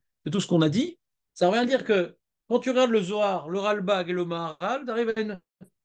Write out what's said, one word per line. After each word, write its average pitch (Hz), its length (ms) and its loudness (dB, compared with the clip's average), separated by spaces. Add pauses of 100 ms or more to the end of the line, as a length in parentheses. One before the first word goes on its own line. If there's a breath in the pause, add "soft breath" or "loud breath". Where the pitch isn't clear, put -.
(260)
de 156 40 -4
tout 180 100 0
ce 190 80 -4
qu'on 170 140 4
a 156 80 4
dit, 254 300 -2 (340)
ça 180 140 2
revient 208 120 4
à 247 60 2
dire 254 180 0
que 185 340 0 (300)
quand 240 120 2
tu 247 100 -2
regardes 254 220 4
le 220 100 4
Zohar, 190 480 -2
le 185 100 -4
Ralbag 196 500 -2
et 180 40 -4
le 175 120 -2
Maharal, 170 600 -6
t'arrives 226 300 -2
à 220 40 -2
une, 214 200 -6 (460)